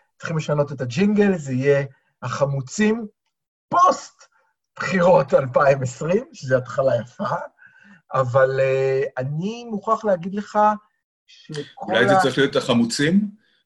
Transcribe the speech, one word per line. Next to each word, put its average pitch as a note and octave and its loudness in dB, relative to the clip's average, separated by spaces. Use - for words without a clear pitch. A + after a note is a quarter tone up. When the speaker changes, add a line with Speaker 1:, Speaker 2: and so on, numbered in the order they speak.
Speaker 1:
צריכים D#3+ -6
לשנות D3 -2
את C#3 -10
הג'ינגל, G3 0
זה C#3 -8
יהיה C#3 2
החמוצים C#3+ -2
פוסט - 0
בחירות F3 2
אלפיים C#3 4
עשרים, D#3+ -4
שזו C3 -2
התחלה B2 0
יפה, - -12
אבל, C3+ 2
אה, C3+ 0
אני E3+ -6
מוכרח A3 -2
להגיד F#3+ -2
לך G#3 -4
שכל - -14
Speaker 2:
אולי G#3 2
Speaker 1:
ה- - 0
Speaker 2:
זה F#3+ 4
צריך C3+ 0
להיות C3+ 2
החמוצים, C#3 0